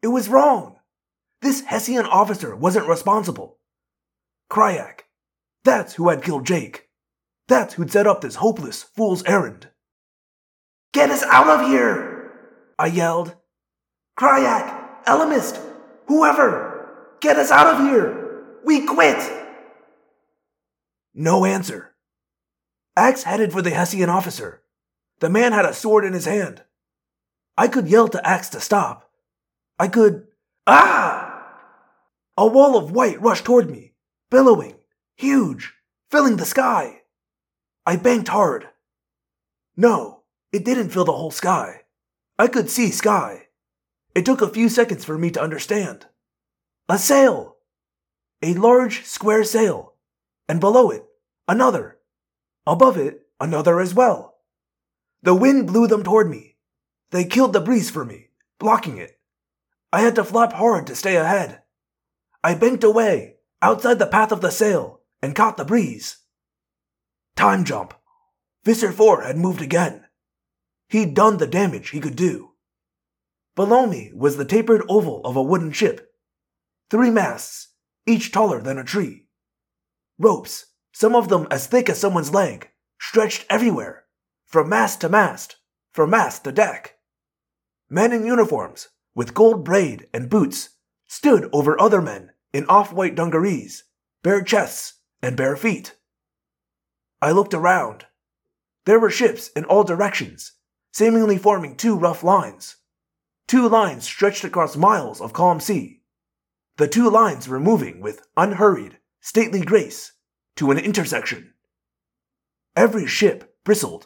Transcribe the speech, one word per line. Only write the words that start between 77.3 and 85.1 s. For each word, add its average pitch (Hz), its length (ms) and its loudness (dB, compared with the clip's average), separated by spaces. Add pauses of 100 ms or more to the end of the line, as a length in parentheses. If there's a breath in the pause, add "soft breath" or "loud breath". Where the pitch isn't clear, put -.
each - 260 0
taller 175 300 0
than 135 160 -8
a 131 80 -12
tree. 180 420 -8 (920)
Ropes, - 500 -2 (260)
some 220 200 0
of 233 140 2
them 175 240 0
as 135 160 -6
thick 247 220 0
as 165 100 -4
someone's 175 320 -2
leg, 160 380 -4 (320)
stretched - 480 -2
everywhere, 214 560 -4 (400)
from 156 240 -2
mast 220 320 -2
to 165 80 -4
mast, 190 480 0 (340)